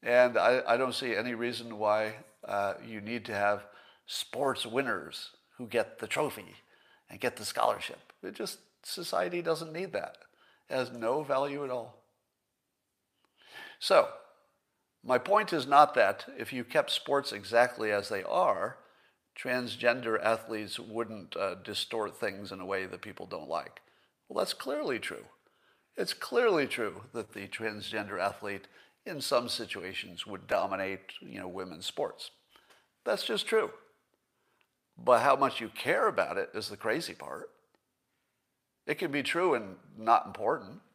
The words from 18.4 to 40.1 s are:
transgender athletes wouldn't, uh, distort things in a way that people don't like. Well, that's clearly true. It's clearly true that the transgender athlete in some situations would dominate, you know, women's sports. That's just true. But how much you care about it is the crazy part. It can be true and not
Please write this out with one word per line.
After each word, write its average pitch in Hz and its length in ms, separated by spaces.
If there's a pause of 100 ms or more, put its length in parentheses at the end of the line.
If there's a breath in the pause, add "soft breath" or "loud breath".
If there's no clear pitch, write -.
transgender 120 840
athletes 110 560
wouldn't, 107 580
uh, 92 200
distort 107 640
things 98 340
in 95 80
a 90 60
way 95 200
that 92 160
people 95 240
don't 85 220
like. 78 320 (480 soft breath)
Well, - 100
that's - 160
clearly 262 440
true. - 260 (720 soft breath)
It's - 180
clearly 220 520
true 101 360 (100)
that 113 200
the 98 140
transgender 104 720
athlete 98 480 (400 soft breath)
in 156 140
some 123 280
situations 95 760
would 95 200
dominate, 95 720
you - 180
know, 92 100
women's 90 380
sports. - 440 (760 soft breath)
That's 208 200
just 208 220
true. - 240 (1300)
But 120 260
how 135 140
much 131 240
you 113 80
care 202 400
about 98 300
it 95 160
is 107 140
the 104 80
crazy 113 380
part. - 360 (1400)
It 147 120
can 170 120
be 139 120
true 175 320
and 98 220 (200)
not 113 300